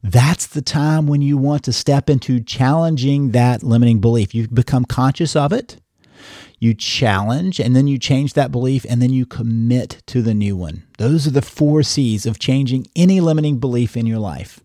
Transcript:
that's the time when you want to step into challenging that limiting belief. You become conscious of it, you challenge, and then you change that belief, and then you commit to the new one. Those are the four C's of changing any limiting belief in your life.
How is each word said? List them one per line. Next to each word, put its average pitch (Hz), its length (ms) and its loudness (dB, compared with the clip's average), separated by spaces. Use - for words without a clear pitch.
that's 123 460 2
the 147 160 -8
time 151 460 0
when 143 140 2
you 143 140 2
want 143 280 0
to 127 80 -2
step 143 360 0
into 131 300 2
challenging 139 920 0
that 120 320 2
limiting 117 360 4
belief. 117 320 0
You 113 140 -2
become 123 380 0
conscious 139 500 -2
of 147 180 2
it, - 280 -6
you 113 120 2
challenge, 117 840 -2
and 120 160 0
then 139 140 4
you 139 100 0
change 139 360 -2
that 139 180 0
belief, 131 360 -2
and 120 140 0
then 123 80 2
you 131 160 0
commit 117 800 -2
to 123 160 -2
the 110 120 0
new 101 220 -2
one. 85 280 -10
Those 139 280 0
are 147 60 0
the 131 100 2
four 151 400 2
C's 113 440 -2
of 110 120 -4
changing 131 560 -2
any 185 260 4
limiting 151 380 0
belief 120 380 -2
in 117 100 -2
your 113 140 -2
life. 78 440 -10